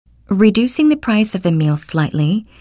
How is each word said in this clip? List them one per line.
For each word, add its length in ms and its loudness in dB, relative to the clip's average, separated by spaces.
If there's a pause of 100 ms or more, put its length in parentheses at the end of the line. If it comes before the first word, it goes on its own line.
(300)
Reducing 640 2
the 80 -4
price 340 0
of 60 -8
the 100 0
meal 220 0
slightly 720 -2 (160)